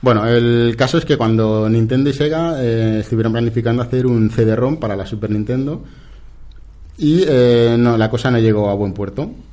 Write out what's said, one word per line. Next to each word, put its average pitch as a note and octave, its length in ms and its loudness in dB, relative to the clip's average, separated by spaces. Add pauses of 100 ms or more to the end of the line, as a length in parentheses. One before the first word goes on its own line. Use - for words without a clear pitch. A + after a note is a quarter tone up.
Bueno, A2 260 2
el A#2 500 2
caso C3+ 220 0
es D#3+ 60 -6
que D3 120 0
cuando A2 500 0
Nintendo A#2 440 0
y - 20 -2
Sega, D3+ 500 -2
eh, A2+ 360 0
estuvieron A2+ 340 0
planificando A#2 480 0
hacer B2+ 240 -2
un A#2 240 2
C A2+ 160 2
D A2 100 2
rom C3 220 0
para G#2+ 180 -4
la F#2+ 120 -6
Super G#2 240 -6
Nintendo, B2+ 520 -4 (1160)
y, D#3+ 280 2
eh, A#2+ 520 4
no, A#2+ 180 2
la A2 140 2
cosa B2+ 180 -2
no A#2+ 100 2
llegó G#2+ 300 2
a G2+ 60 0
buen G2+ 180 -4
puerto. G2+ 380 -8 (220)